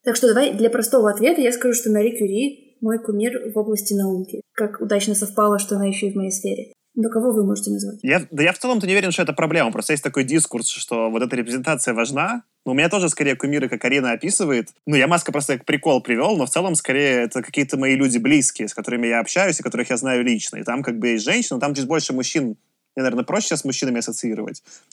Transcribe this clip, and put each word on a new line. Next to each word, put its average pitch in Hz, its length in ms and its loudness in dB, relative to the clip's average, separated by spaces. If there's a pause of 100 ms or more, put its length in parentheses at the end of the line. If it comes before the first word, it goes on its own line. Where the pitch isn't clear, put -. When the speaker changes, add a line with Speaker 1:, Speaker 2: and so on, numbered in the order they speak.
Speaker 1:
Так 226 120 0
что 254 120 4
давай 233 260 4
для 220 160 4
простого 220 420 4
ответа 269 300 2
я 247 100 4
скажу, 247 220 0
что 226 180 0
Мари 214 200 4
Кюри 226 720 -2
мой 226 180 0
кумир 220 540 -4
в - 40 -6
области 208 360 -2
науки. 190 480 -2 (120)
Как 214 280 -4
удачно 202 340 0
совпало, 202 440 2
что 202 160 -4
она 196 120 0
ещё 196 200 -2
и 190 40 -4
в 202 40 -4
моей 190 160 -2
сфере. 196 400 -6 (260)
Но 226 120 2
кого 226 240 2
вы 214 120 4
можете 202 260 -2
назвать? 202 320 -6
Speaker 2:
Я, 214 180 2 (100)
да 147 120 0
я 175 100 4
в - 60 -14
целом-то 240 280 0
не 185 60 2
уверен, 190 180 2
что 180 120 0
это 151 100 -2
проблема. 156 380 2
Просто - 220 -2
есть 143 100 -2
такой 139 200 0
дискурс, 156 460 0
что 113 400 -2
вот 113 140 -2
эта 127 120 -2
репрезентация 123 580 -2
важна. 143 500 -2 (220)
Но 131 60 -2
у 131 40 0
меня 151 140 4
тоже 180 200 0
скорее 143 260 0
кумиры, 139 340 0
как 117 140 -6
Арина 127 300 2
описывает. 143 560 -2 (160)
Ну, 147 100 0
я 135 120 6
Маска 170 260 2
просто 143 240 0
как - 80 -14
прикол 139 360 2
привёл, 143 360 2
но 135 80 0
в 123 40 -4
целом 175 260 0
скорее 135 480 2
это 120 180 -4
какие-то 139 360 -2
мои 135 180 2
люди 131 220 2
близкие, 120 500 2
с - 60 -10
которыми 120 340 -2
я 117 120 2
общаюсь 175 400 0
и - 40 -8
которых 120 260 -4
я 127 80 0
знаю 127 260 0
лично. 117 340 -2
И 110 60 -10
там 123 200 -4
как 117 160 -4
бы 117 100 0
есть 110 160 0
женщины, 190 320 0
но - 20 -6
там 143 160 -2
чуть 135 120 -4
больше 147 260 -2
мужчин. 131 300 -2 (520)
Мне, 131 80 -2
наверное, 123 220 0
проще 202 220 -2
сейчас 156 140 -2
с - 40 -6
мужчинами 123 340 -2
ассоциировать. 110 640 -6 (300)